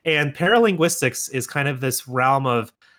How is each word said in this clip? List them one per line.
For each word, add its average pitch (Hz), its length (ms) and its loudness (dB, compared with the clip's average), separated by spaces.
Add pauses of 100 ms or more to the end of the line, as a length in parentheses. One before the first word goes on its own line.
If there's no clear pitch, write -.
And 147 300 0
paralinguistics 175 960 0
is 127 140 -4
kind 143 220 -4
of 131 120 -4
this 131 280 -4
realm 131 380 2
of, 120 260 0 (260)